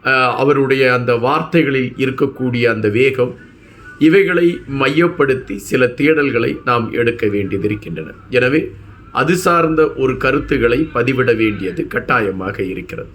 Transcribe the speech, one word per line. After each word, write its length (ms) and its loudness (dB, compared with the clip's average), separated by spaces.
ஆ, 80 0
அவருடைய 540 2
அந்த 240 0
வார்த்தைகளில் 800 0
இருக்கக்கூடிய 680 -2
அந்த 240 0
வேகம், 420 0
இவைகளை 480 4
மையப்படுத்தி 880 0
சில 300 0
தேடல்களை 640 0
நாம் 260 0
எடுக்க 360 -2
வேண்டியதிருக்கின்றன. 840 -4
எனவே 300 2
அது 240 0
சார்ந்த 460 2
ஒரு 240 0
கருத்துக்களை 680 0
பதிவிட 480 0
வேண்டியது 540 -2
கட்டாயமாக 760 -4
இருக்கிறது. 520 -10